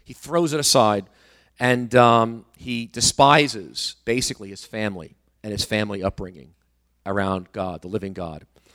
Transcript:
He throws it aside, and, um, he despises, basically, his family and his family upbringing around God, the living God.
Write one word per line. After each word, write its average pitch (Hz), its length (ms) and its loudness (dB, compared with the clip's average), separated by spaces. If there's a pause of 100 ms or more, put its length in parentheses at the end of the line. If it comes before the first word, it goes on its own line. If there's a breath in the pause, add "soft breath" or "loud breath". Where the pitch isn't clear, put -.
He - 80 -20
throws 160 400 -2
it 151 80 0
aside, 107 460 2 (520 soft breath)
and, 123 360 0
um, 117 500 4 (120)
he 117 300 -8
despises, 131 1160 2
basically, 117 460 -4
his 95 140 -18
family 101 520 -8 (260)
and 107 100 -10
his 98 120 -6
family 104 380 -4
upbringing 90 520 -8 (520)
around 95 460 -4
God, 92 300 -8
the 90 60 -14
living 95 240 -8
God. 85 320 -12 (300 soft breath)